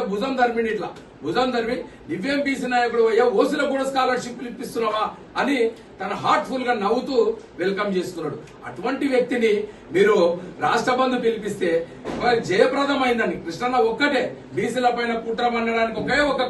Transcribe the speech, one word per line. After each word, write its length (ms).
భుజం 240
ధర్మిండి, 360
ఇట్లా 180
భుజం 280
ధర్మి, 240
"నువ్వేం 300
బీసీ 280
నాయకుడు 420
అయ్యా, 160
ఓసీలకు 300
కూడా 200
స్కాలర్‌షిప్‌లు 600
ఇప్పిస్తున్నావా?" 540
అని 200
తన 140
హార్ట్ఫుల్ 540
గా 60
నవ్వుతూ 420
వెల్కమ్ 380
చేసుకున్నాడు. 420
అటువంటి 420
వ్యక్తిని 440
మీరు 200
రాష్ట్ర 360
బంధు 300
పిలిపిస్తే 440
మరి 180
జయప్రదం 640
అయిందని 420
కృష్ణన్న 300
ఒక్కటే 320
బీసీల 360
పైన 240
కుట్ర 420
పన్నడానికి 440
ఒకే 200
ఒక 160